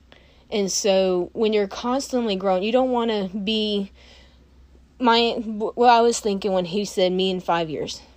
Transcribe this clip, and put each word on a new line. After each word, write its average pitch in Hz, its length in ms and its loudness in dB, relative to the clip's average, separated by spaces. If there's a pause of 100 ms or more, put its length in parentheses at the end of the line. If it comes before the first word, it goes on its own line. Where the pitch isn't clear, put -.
(520)
And 196 200 0
so 190 640 2
when 220 200 0
you're 208 140 2
constantly 240 680 -4
growing, 190 260 0
you 214 100 -2
don't 254 200 2
wanna 226 380 -2
be, 208 640 -2 (1080)
my, 233 320 2
what 226 580 0
I 233 120 8
was 233 180 2
thinking 202 320 -2
when 185 140 0
he 196 200 -4
said, 185 260 0
"Me 190 200 0
in 185 80 -4
five 170 320 -2
years." - 300 -8 (160)